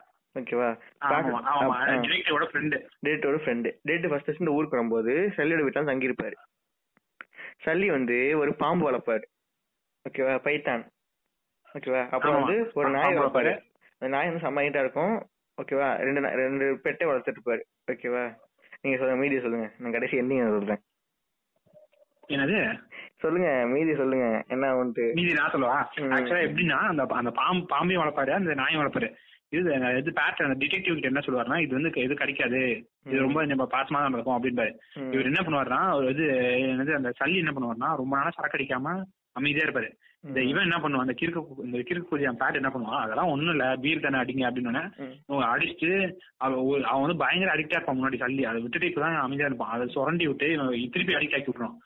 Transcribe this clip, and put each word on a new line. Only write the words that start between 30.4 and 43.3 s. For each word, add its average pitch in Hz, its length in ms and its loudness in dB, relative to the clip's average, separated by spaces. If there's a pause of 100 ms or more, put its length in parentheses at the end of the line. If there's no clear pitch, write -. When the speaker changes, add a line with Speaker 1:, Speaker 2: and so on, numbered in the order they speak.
Speaker 2:
அந்த 135 220 0
டிடெக்டிவ் 175 340 -2
கிட்ட 135 80 -2
என்ன 135 120 2
சொல்லுவாருன்னா, 131 380 0
"இது 147 160 0
வந்து 151 180 0
க-, - 80 -4
இது 131 160 0
கிடைக்காது, 131 720 0 (180)
இது 131 100 -2
Speaker 1:
ம். 135 80 4
Speaker 2:
ரொம்ப 147 220 2
நம்ம 131 260 0
பாசமா 135 220 0
தான் 143 200 2
இருக்கும்" 123 300 0
அப்படின்பாரு. 120 300 0 (200)
Speaker 1:
ம். 135 180 -8
Speaker 2:
இவர் 131 140 2
என்ன 147 160 2
பண்ணுவாருன்னா, 151 540 2
ஒரு 135 140 2
இது, 143 140 0 (440)
என்னது, 131 280 0
அந்த 123 240 0
சல்லி 160 180 0
என்ன 156 140 0
பண்ணுவாருன்னா, 131 440 -2
ரொம்ப 135 220 -2
நாளா 151 120 2
சரக்கு 151 280 -4
அடிக்காம 139 460 -2 (280)
அமைதியா 147 340 0
இருப்பாரு. 123 260 -2 (300)
இந்த 135 200 -2
Speaker 1:
ம். 127 60 2
Speaker 2:
இவன் 156 140 2
என்ன 170 160 2
பண்ணுவான், 147 220 0
அந்த 127 220 2
கிறுக்கு 170 220 -2
கு-, 135 200 -12
இந்த 123 140 -6
கிறுக்கு 165 340 -4
குதியான் 135 280 0
பேட் 139 140 0
என்ன 135 160 -2
பண்ணுவான், 120 320 -4
"அதெல்லாம் 117 260 0
ஒண்ணும் 151 220 0